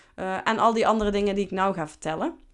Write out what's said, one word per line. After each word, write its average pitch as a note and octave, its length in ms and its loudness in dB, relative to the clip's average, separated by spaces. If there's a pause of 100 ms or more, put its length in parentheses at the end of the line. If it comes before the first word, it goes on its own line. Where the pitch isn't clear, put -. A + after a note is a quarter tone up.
(160)
eh, F#3+ 220 -4 (100)
en A3+ 120 2
al A3+ 140 4
die A3 140 2
andere G#3+ 240 2
dingen G3+ 240 0
die G3+ 100 0
ik F#3 60 -10
nou F#3+ 220 0
ga E3 140 -4
vertellen. F3 480 -6 (180)